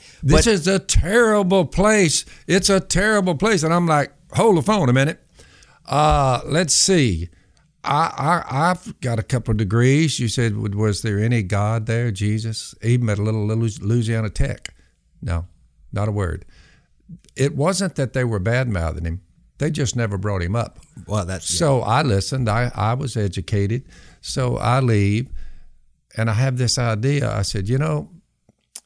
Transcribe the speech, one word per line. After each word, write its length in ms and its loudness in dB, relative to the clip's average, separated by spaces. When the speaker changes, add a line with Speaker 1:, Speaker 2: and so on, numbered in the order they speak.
Speaker 1:
This 220 4
Speaker 2:
But 20 0
Speaker 1:
is 200 2
a 120 2
terrible 840 2
place. 640 2
It's 220 2
a 120 4
terrible 540 0
place. 280 0
And 100 0
I'm 140 2
like, 260 2
"Hold 240 4
the 40 0
phone 280 2
a 20 6
minute." 300 0
Uh, 580 2
let's 300 0
see. 560 2
I, 680 0
I, 200 0
I've 300 -8
got 200 -2
a 20 -2
couple 300 -2
of 40 0
degrees. 600 2
You 100 -2
said, 240 -2
"W-, 240 -4
was 260 0
there 180 -2
any 220 0
God 440 -2
there, 240 -2
Jesus?" 720 -4
Even 260 2
at 100 0
a 40 -2
little 240 -2
Lu-, 240 0
Louisiana 480 0
Tech. 460 -4
No, 240 -4
not 160 -2
a 40 -2
word. 320 -4
It 180 0
wasn't 400 -2
that 180 -4
they 120 -2
were 160 -2
bad-mouthing 640 -2
him. 180 -6
They 120 -2
just 260 -4
never 220 -2
brought 240 -4
him 120 -2
up. 240 -6
Speaker 2:
Well, 180 -2
that's, 280 -8
yeah. 60 -2
Speaker 1:
So 240 2
I 200 0
listened. 460 0
I, 260 0
I 200 0
was 220 -6
educated. 680 -2
So 360 -4
I 240 0
leave, 500 2
and 120 -2
I 60 0
have 240 0
this 200 0
idea. 560 0
I 80 -2
said, 260 -4
You 100 0
know, 320 -2